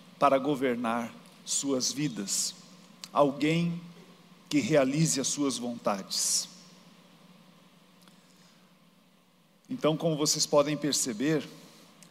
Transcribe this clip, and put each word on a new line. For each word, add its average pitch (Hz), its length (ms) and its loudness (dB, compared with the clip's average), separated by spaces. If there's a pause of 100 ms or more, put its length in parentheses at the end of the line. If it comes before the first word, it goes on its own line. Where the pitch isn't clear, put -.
(200)
para 135 180 6
governar 120 760 -2 (320)
suas 131 460 -2
vidas, 117 640 -4 (580)
alguém 156 680 2 (680)
que 147 120 2
realize 143 600 2
as 123 60 -2
suas 139 320 -2
vontades. 117 920 -2 (3250)
Então, 143 280 0
como 160 200 0
vocês 147 300 0
podem 147 300 4
perceber, 135 680 0 (680)